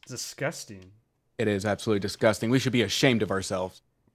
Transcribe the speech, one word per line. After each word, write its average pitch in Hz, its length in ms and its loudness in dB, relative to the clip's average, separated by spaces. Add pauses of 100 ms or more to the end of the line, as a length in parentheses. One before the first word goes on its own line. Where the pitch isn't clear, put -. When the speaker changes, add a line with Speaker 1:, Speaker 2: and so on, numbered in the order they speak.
Speaker 1:
disgusting. 110 880 -10 (480)
Speaker 2:
It 113 80 2
is 101 180 0
absolutely 104 360 0
disgusting. 110 500 2
We 131 80 4
should 123 140 -2
be 120 100 4
ashamed 110 400 2
of 92 80 -2
ourselves. 95 500 -4 (340)